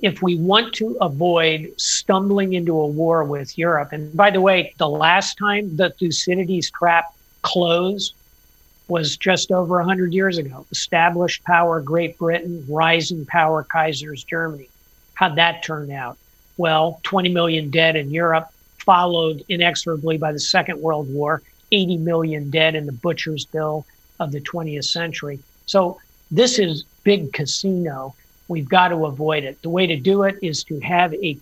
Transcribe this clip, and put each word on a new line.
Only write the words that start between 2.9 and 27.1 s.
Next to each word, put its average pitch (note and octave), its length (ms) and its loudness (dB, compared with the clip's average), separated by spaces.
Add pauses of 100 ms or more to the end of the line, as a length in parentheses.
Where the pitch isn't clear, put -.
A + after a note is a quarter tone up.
with C#3+ 340 -6
Europe, D#3+ 360 0
and D3+ 220 -10
by G3+ 140 6
the F#3+ 120 2
way, F#3+ 360 4
the D#3 120 0
last D#3+ 480 2
time G3+ 400 -2
the F3+ 120 2
Thucydides F3+ 800 -2
trap E3+ 440 2 (280)
closed F3+ 720 0 (720)
was D#3+ 280 -2
just - 380 0
over F3+ 260 2
a E3+ 60 0
hundred F#3 280 0
years F#3+ 240 2
ago. C3+ 340 -8
Established E3+ 720 0
power, E3+ 340 4
Great E3 380 -2
Britain, E3+ 500 -2
rising D#3+ 580 0
power, D#3 380 2
Kaiser's D3+ 600 -4
Germany. D#3+ 420 -6 (460)
How'd E3+ 240 0
that E3+ 260 2
turn D3+ 280 -8
out? C3 260 -10 (400)
Well, D#3+ 460 0
twenty F#3 260 0
million E3 400 0
dead E3 260 2
in C#3+ 160 -4
Europe, E3 380 0 (300)
followed E3+ 680 2
inexorably E3 680 0
by D3+ 160 -2
the D3 80 -6
Second E3 400 -2
World D3+ 320 -2
War, D3 280 -2 (300)
eighty F#3 240 2
million D#3+ 540 -2
dead D#3+ 260 2
in D3+ 100 -4
the C#3+ 60 -8
butcher's D3+ 540 -6
bill D#3 400 -4 (340)
of D3+ 140 -6
the C#3+ 80 -8
twentieth D3+ 440 -8
century. D3 540 -6 (260)
So F#3 360 0 (280)
this A#3+ 300 4
is E3 240 0 (220)
big F#3 260 2